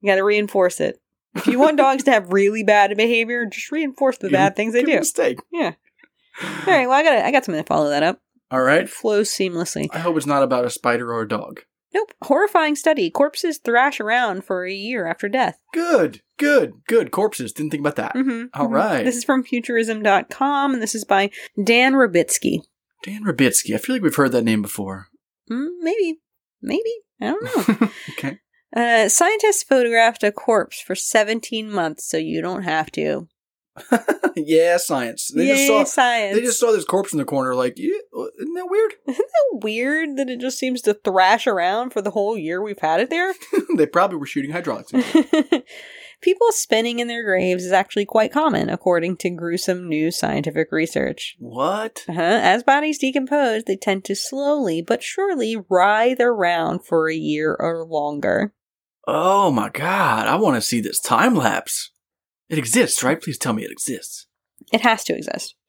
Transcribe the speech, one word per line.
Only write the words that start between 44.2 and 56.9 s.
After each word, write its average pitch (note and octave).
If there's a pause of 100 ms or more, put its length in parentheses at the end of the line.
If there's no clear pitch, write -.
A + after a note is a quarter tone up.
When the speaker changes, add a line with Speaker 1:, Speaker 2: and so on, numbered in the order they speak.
Speaker 2:
shooting C#3
hydraulics. D#3+
Speaker 1:
<laughs> -
People G4
spinning A#3
in A#3+
their A#3
graves F#3
is F3+
actually G3
quite A3
common, D4+
according F3
to F#3
gruesome F3+
new D#3
scientific D3+
research. D#3
Speaker 2:
What? D#3+
Speaker 1:
Uh-huh. E3+
As G3
bodies D4
decompose, C4
they G3
tend F#3+
to -
slowly C4+
but A#3
surely C#4 (120)
writhe G#3+
around F3
for D#3+